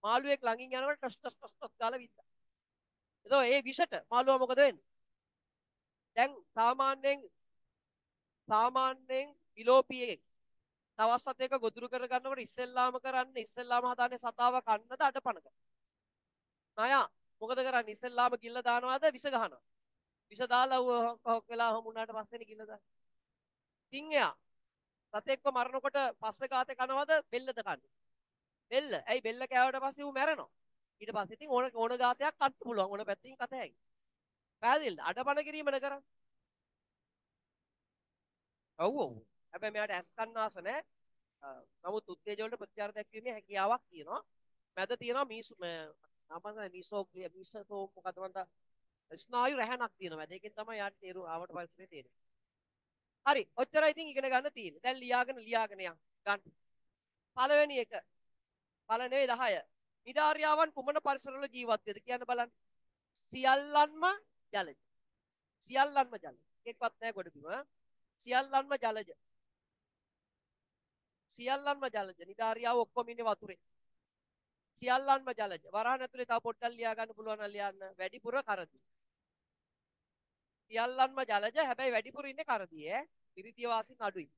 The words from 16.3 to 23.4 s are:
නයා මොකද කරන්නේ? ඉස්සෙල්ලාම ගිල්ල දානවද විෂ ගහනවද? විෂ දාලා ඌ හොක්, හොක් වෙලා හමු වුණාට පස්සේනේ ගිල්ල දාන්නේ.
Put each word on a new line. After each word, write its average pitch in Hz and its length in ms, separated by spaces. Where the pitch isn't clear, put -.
නයා 240 300
මොකද 247 180
කරන්නේ? 247 340
ඉස්සෙල්ලාම 247 440
ගිල්ල 233 240
දානවද 254 480
විෂ 247 160
ගහනවද? 226 360
විෂ 226 160
දාලා 254 320
ඌ 247 160
හොක්, 233 260
හොක් 226 240
වෙලා 233 260
හමු 226 120
වුණාට 220 300
පස්සේනේ 220 320
ගිල්ල 214 180
දාන්නේ. 214 280